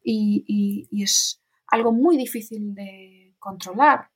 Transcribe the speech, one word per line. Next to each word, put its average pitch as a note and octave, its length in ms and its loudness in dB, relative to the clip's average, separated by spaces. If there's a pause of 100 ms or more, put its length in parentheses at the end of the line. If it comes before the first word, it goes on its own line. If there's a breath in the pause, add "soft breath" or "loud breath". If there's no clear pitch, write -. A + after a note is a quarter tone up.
y, G#3+ 460 0
y, G3+ 420 -2
y G#3 140 -4
es - 380 -2 (260)
algo A3+ 240 2
muy D4 240 4
difícil A3 600 -6
de F#3+ 640 -20
controlar. G3 760 0